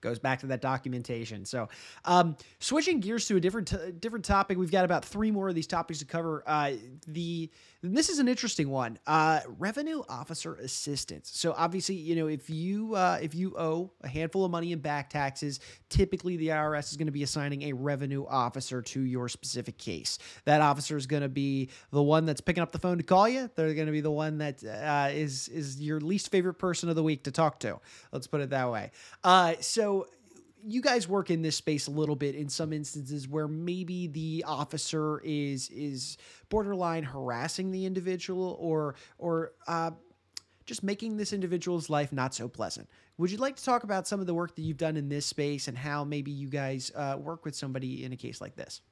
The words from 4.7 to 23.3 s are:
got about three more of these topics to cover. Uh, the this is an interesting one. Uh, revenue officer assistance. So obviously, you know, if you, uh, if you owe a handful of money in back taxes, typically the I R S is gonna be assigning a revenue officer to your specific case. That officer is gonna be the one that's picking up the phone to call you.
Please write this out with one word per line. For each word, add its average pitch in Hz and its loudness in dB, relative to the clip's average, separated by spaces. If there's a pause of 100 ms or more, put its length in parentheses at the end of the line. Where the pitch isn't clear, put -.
got 185 8
about 170 2
three 214 0
more 196 0
of 175 0
these 160 0
topics 165 -2
to 147 -8
cover. 165 -2
Uh, 147 4 (340)
the 165 -4 (420)
this 311 4
is 339 0
an 262 6
interesting 196 0
one. 120 -2
Uh, 156 6 (180)
revenue 285 -2
officer 151 -8
assistance. 131 -6
So 165 0
obviously, 170 0
you 165 -2
know, 160 0
if 147 -6
you, 196 -2
uh, 180 4
if 156 -6
you 185 -2
owe 165 0
a - -8
handful 160 0
of 180 0
money 170 -2
in 165 -4
back 147 -2
taxes, 139 -2 (300)
typically 180 2
the 156 0
I 156 2
R 151 2
S 147 -4
is 147 -10
gonna 151 0
be 143 -2
assigning 143 -2
a 143 -4
revenue 139 -2
officer 127 0
to 135 -4
your 123 -2
specific - -6
case. - -6 (280)
That 151 8
officer 147 2
is 135 -4
gonna 143 0
be 135 0 (220)
the 143 4
one 156 6
that's 156 2
picking 175 2
up 165 -2
the 165 -6
phone 180 2
to 165 -2
call 196 8
you. 254 0